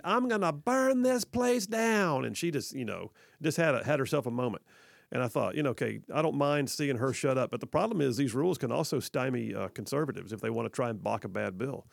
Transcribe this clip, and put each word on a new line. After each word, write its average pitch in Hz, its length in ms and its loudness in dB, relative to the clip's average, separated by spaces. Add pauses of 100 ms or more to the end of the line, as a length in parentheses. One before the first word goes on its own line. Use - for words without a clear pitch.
I'm 240 240 2
gonna 202 240 2
burn 254 500 2
this 254 220 2
place 247 420 2
down. 208 580 4
And 113 120 -4
she 170 140 0
just, 139 240 -4
you 135 100 -4
know, 90 280 -8 (300)
just 151 140 0
had 165 180 4
a, 117 100 0
had 147 140 2
herself 135 280 0
a 123 40 -2
moment. 120 320 -2 (500)
And 123 100 -2
I 127 60 0
thought, 113 260 0
you 151 80 -2
know, 143 80 2
okay, 110 300 -4 (120)
I 143 80 0
don't 156 160 0
mind 143 320 2
seeing 139 280 -2
her 127 160 0
shut 131 260 0
up, 127 140 0
but 123 80 -6
the - 60 -8
problem 196 340 0
is 131 160 2
these 123 180 0
rules 160 240 0
can 117 140 -2
also 151 260 0
stymie, 123 560 -2
uh, 98 140 -4
conservatives 107 640 -4
if 110 80 -8
they 113 100 -2
wanna 113 180 -2
try 123 220 -2
and 107 120 -6
block 107 220 -2
a 113 40 -8
bad 98 300 -4
bill. 123 340 -6